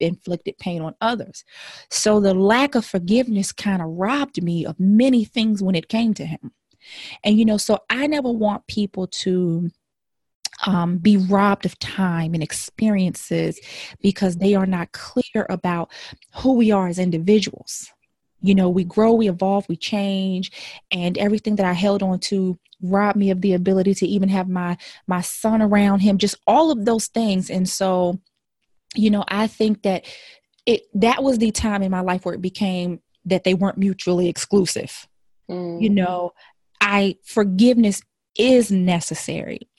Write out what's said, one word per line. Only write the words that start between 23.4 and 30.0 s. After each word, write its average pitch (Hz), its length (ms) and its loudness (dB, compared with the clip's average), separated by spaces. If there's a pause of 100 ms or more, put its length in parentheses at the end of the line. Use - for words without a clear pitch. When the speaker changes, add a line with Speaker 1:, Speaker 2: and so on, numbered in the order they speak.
Speaker 1:
the 196 100 2
ability 190 420 2
to 190 120 -2
even 190 240 0
have 190 180 -2
my, 180 280 -4 (300)
my 180 140 -2
son 220 400 -2
around 202 400 4
him, 202 180 4
just 202 180 -2 (100)
all 311 240 4
of 226 160 -2
those 226 220 0
things. 196 420 -2
And 185 180 -2
so, 185 500 0 (760)
you 214 160 2
know, 208 180 2
I 208 180 -2
think 214 360 -2
that 190 240 -2 (600)